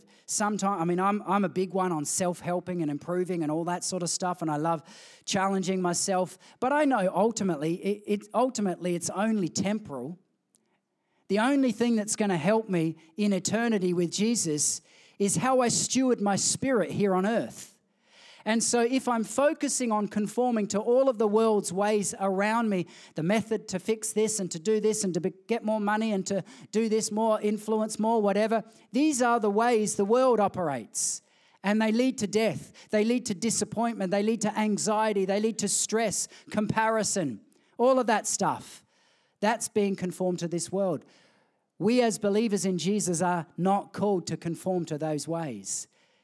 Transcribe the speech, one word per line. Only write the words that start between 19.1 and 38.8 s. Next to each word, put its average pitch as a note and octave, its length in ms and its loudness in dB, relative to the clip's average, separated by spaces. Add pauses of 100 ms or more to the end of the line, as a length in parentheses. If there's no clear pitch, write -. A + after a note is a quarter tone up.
focusing C4+ 680 0
on G#3 160 0
conforming G#3+ 600 0
to G3 120 -2
all A#3+ 300 4
of B3 80 2
the A3 100 2
world's G#3+ 460 2
ways G3+ 480 0
around G3+ 480 0
me, F#3 180 0 (280)
the D#3+ 80 -4
method G#3+ 460 0
to F#3 100 -4
fix A3 340 -4
this G#3+ 260 0
and F#3+ 120 -4
to - 80 -8
do G#3+ 220 0
this G#3+ 220 0
and F#3 120 -2
to E3+ 80 -2
be, F3+ 100 -2 (140)
get A3+ 180 -2
more G#3+ 160 0
money G#3+ 320 0
and F#3+ 140 -2
to G3 180 -2 (260)
do A3+ 200 0
this A3 200 0
more, G#3+ 300 2
influence G#3+ 580 -2
more, A3 220 2
whatever, G#3 420 2 (300)
these C#4 300 2
are A#3+ 180 4
the G#3+ 80 2
ways A3 460 4
the G3+ 100 2
world A#3+ 360 4
operates. D#3+ 800 -2 (400)
And G#3+ 180 2
they A3 100 2
lead B3 280 2
to G#3 80 -2
death. G#3 440 0 (200)
They G#3+ 120 4
lead A#3+ 240 0
to G#3 80 -2
disappointment. G#3 760 -2
They G3+ 120 2
lead A3 200 0
to G#3 160 -2
anxiety. G#3+ 640 0
They G3 160 0
lead A3 200 -2
to G3+ 80 -2
stress, - 600 -2 (220)
comparison, G#3 920 0 (380)
all C4 200 4
of A#3 100 0
that G#3+ 180 2
stuff. - 580 -4 (560)